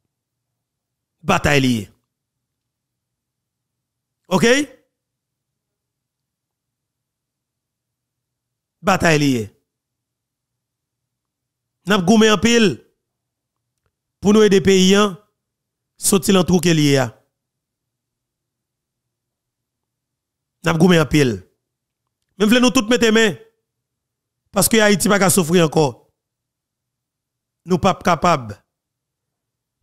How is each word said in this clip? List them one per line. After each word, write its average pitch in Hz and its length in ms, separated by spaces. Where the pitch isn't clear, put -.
Bataille 151 400
liée. 120 300
OK? 185 180
Bataille 175 380
liée. 127 320
N'a 202 120
pas 180 60
goumé 214 260
en 208 80
pile 220 460
pour 208 120
nous 214 100
aider 196 180
pays, 190 340
hein, 202 260
sortir - 380
dans 180 100
trou 175 160
qu'il 170 180
y 143 180
a. 123 240
N'a 165 100
pas 165 60
goumé 175 220
en 151 40
pile. 127 380
Mais 202 80
voulez 240 140
nous 247 100
toutes 214 180
mettre 233 220
main 214 240
parce 190 160
que 226 80
Haïti 208 320
pas 202 100
qu'à 190 120
souffrir 170 340
encore. 151 400
Nous 175 120
pas 185 160
capables 156 640